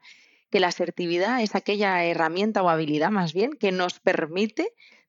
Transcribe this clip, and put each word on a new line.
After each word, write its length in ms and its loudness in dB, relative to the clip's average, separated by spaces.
que 80 2
la 80 4
asertividad 760 -2
es 140 -2
aquella 500 0
herramienta 560 0
o 80 4
habilidad, 400 2
más 240 0
bien, 200 0
que 180 -2
nos 280 -2
permite 760 -2